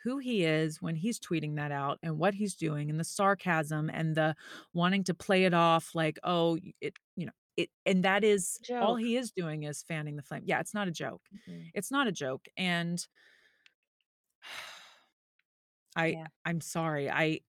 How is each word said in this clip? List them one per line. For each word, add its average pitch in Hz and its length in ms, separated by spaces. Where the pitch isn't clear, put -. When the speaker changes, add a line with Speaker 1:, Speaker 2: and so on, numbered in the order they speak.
Speaker 1:
who 254 140
he 247 260
is 156 380
when 165 160
he's 208 240
tweeting 151 340
that 147 160
out 139 320
and 160 160
what 190 140
he's 202 200
doing 151 360
and 156 100
the 165 60
sarcasm 160 840
and 160 240
the 156 220
wanting 180 320
to 185 80
play 190 320
it 180 80
off 165 420
like, 156 260
"Oh, 170 400
y-, - 200
it," - 160
you 175 120
know, - 40
it, - 140
and 185 180
that 196 220
is, 202 340
all 240 280
Speaker 2:
Joke. 226 80
Speaker 1:
he 233 100
is 247 160
doing 156 320
is 147 200
fanning 151 340
the 143 60
flame. 143 220
Yeah, 151 140
it's - 140
not 208 160
a - 20
joke. 151 300
Speaker 2:
Mm-mm. 165 240
Speaker 1:
It's 202 180
not 269 160
a 202 40
joke. 135 360
And 170 420
<sighs> - 1500
I, 165 120
Speaker 2:
Yeah. 160 200
Speaker 1:
I'm 165 140
sorry. 151 500
I, 160 400